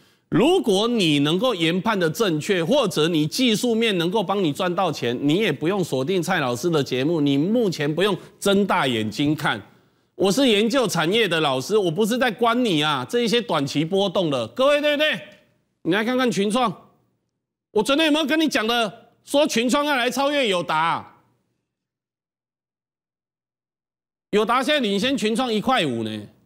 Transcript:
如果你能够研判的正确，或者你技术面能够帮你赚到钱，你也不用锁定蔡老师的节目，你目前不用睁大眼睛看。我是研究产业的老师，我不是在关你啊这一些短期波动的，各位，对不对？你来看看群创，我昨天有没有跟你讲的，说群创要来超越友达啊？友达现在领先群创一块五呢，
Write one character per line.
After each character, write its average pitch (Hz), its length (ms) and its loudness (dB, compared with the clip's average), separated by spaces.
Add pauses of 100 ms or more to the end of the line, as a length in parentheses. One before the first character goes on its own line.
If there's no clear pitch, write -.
(300)
如 294 320 4
果 208 260 0
你 175 320 2
能 151 180 2
够 240 160 0
研 170 280 0
判 214 180 -2
的 165 100 0
正 165 300 -2
确， 175 240 -2
或 233 240 2
者 160 200 0
你 156 200 0
技 240 280 0
术 240 200 0
面 220 220 0
能 170 120 0
够 208 140 -2
帮 190 200 -2
你 147 100 0
赚 180 200 -2
到 180 180 0
钱， 123 300 -4
你 143 140 2
也 202 160 0
不 151 160 -4
用 190 160 0
锁 131 220 -4
定 185 160 0
蔡 180 180 -2
老 123 160 -2
师 175 140 -4
的 156 140 2
节 127 200 -2
目， 165 160 0
你 143 180 2
目 208 320 0
前 151 240 -4
不 160 80 -2
用 196 140 0 (240)
睁 202 260 2
大 180 220 0
眼 110 220 -2
睛 147 260 -2
看。 139 260 -4 (540)
我 190 160 2
是 262 160 2
研 214 220 2
究 247 180 0
产 165 240 -2
业 220 160 2
的 165 140 0
老 135 180 0
师， 175 180 -4
我 185 140 2
不 196 140 0
是 233 120 -2
在 247 140 0
关 233 320 0
你 175 180 2
啊 143 280 -2
这 240 120 0
一 233 60 0
些 226 140 0
短 160 240 -2
期 143 180 -2
波 196 260 0
动 180 200 0
的， 123 200 -2
各 262 180 0
位， 294 120 4
对 294 160 0
不 294 80 0
对？ 277 160 0 (640)
你 165 120 -2
来 214 100 0
看 247 140 -2
看 254 140 2
群 196 180 -2
创， 226 220 0 (1000)
我 214 120 0
昨 269 120 2
天 320 100 2
有 302 60 2
没 294 80 2
有 320 60 0
跟 311 140 0
你 320 80 2
讲 220 180 -2
的， 226 440 -2 (160)
说 285 220 2
群 247 200 0
创 285 160 2
要 294 120 0
来 240 140 0
超 277 220 0
越 285 160 0
友 180 160 0
达 160 140 -2
啊？ 156 320 -2 (3250)
友 208 120 2
达 240 200 0
现 294 100 0
在 302 60 2
领 202 200 0
先 254 160 0
群 220 200 -2
创 240 180 -2
一 208 80 0
块 233 240 0
五 120 180 -2
呢， 107 180 -8 (240)